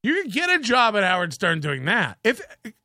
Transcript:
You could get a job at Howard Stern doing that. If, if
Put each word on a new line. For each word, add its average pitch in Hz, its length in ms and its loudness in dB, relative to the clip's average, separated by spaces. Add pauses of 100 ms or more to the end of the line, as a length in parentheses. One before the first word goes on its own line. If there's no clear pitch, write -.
You 349 200 0
could 220 100 -8
get 349 160 0
a 359 100 2
job 240 380 2
at 196 80 2
Howard 180 280 0
Stern 165 280 -2
doing 139 240 -6
that. 175 400 -2
If, 240 160 0 (240)
if 220 80 -14 (120)